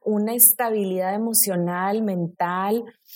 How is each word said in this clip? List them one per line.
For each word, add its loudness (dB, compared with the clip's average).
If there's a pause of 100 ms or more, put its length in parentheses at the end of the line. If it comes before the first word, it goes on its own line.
una 0
estabilidad 2
emocional, 0
mental -2 (320)